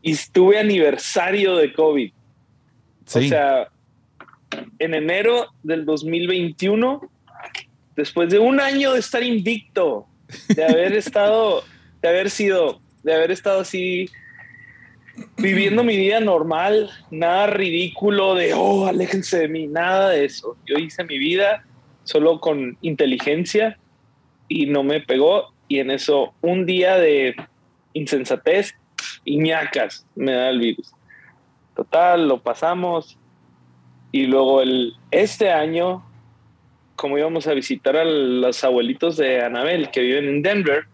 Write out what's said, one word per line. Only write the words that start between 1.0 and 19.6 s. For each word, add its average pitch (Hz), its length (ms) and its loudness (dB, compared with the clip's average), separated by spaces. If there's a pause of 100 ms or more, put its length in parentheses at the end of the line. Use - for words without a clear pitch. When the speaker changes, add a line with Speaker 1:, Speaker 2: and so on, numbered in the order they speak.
Speaker 1:
de 151 160 2
covid. 147 400 0 (920)
Speaker 2:
Sí. - 140 0
Speaker 1:
O 135 100 2
sea, 139 400 2 (1080)
en 160 160 -4
enero 202 540 0 (160)
del 160 220 -4
dos 151 180 -2
mil 170 240 -4
veintiuno, 190 800 -2 (880)
después 170 340 -2
de 196 100 4
un 262 200 4
año 277 320 0
de 254 80 2
estar 240 240 -4
invicto, 202 840 -2 (440)
de 160 160 2
haber 165 280 4
Speaker 2:
<laughs> 214 40 0
Speaker 1:
estado, 208 680 0 (380)
de 170 80 0
haber 190 200 2
sido, 185 520 0 (220)
de 160 100 0
haber 165 180 2
estado 190 300 -2
así, 180 480 -6 (1300)
viviendo 202 480 0
mi 226 100 0
vida 196 240 2
normal, 196 680 0 (200)
nada 170 380 0
ridículo 190 880 0
de, 170 180 0
"Oh, 196 340 2
aléjense 180 520 -2
de 160 80 2
mí", 160 200 -6